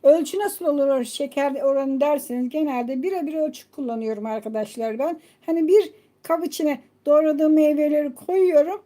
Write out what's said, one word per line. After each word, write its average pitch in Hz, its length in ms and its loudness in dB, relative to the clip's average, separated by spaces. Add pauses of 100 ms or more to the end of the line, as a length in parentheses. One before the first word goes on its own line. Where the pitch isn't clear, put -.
Ölçü 311 360 4
nasıl 403 260 -4
olur 285 240 2
o 262 160 0
şeker 277 580 -4
oranı 269 380 0
derseniz 269 480 -2
genelde 262 540 -4
birebir 339 320 -4
ölçü 302 360 -6
kullanıyorum 226 560 -6
arkadaşlar 220 720 -6
ben. 320 220 -4 (260)
Hani 330 220 0
bir 381 240 2 (300)
kap 330 240 -4
içine 294 340 -4 (260)
doğradığım 302 460 4
meyveleri 302 640 2
koyuyorum. 359 720 2